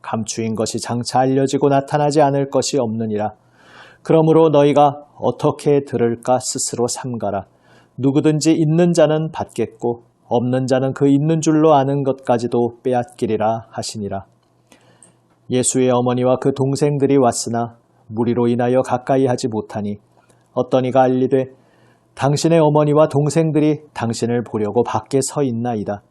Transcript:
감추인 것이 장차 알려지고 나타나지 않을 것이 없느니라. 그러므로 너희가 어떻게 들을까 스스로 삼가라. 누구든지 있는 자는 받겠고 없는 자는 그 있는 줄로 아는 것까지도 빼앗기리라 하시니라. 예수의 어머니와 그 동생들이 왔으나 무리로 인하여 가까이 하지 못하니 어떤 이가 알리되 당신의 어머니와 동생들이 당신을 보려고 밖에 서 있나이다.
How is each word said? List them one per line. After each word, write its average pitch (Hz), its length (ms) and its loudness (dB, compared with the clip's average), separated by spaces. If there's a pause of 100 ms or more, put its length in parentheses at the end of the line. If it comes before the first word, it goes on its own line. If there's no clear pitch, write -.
감추인 113 500 -6
것이 110 260 -4
장차 120 420 -4
알려지고 135 480 0
나타나지 147 520 0
않을 139 300 0
것이 135 280 -2
없느니라. 110 520 -4 (720)
그러므로 160 460 4
너희가 147 560 4 (140)
어떻게 143 640 0
들을까 120 560 -2
스스로 - 480 -4
삼가라. 107 580 -6 (520)
누구든지 151 560 0
있는 165 400 2
자는 156 380 2
받겠고 - 720 -6 (240)
없는 123 400 0
자는 131 260 0
그 139 160 2
있는 151 320 2
줄로 156 320 4
아는 139 300 2
것까지도 120 800 -2
빼앗기리라 113 880 -2
하시니라. 101 540 -10 (1200)
예수의 127 420 2
어머니와 123 460 2
그 135 160 0
동생들이 139 640 0
왔으나 117 580 -2 (320)
무리로 117 400 -2
인하여 120 340 0
가까이 135 440 0
하지 120 240 -2
못하니 104 480 -6 (560)
어떤 127 320 0
이가 131 160 2
알리되 127 460 2 (680)
당신의 147 440 2
어머니와 151 500 4
동생들이 151 720 0 (120)
당신을 117 500 -4
보려고 107 400 -2
밖에 117 380 -2
서 147 220 -4
있나이다. 113 680 -4